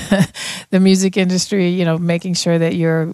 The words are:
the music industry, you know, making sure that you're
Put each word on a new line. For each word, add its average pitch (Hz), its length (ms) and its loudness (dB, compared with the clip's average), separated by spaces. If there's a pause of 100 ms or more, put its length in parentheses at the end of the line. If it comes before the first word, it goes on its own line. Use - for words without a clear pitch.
(720)
the 185 100 2
music 190 360 4
industry, 185 520 0
you 180 160 0
know, 165 140 0
making 175 360 -2
sure 170 240 0
that 165 160 0
you're 160 400 0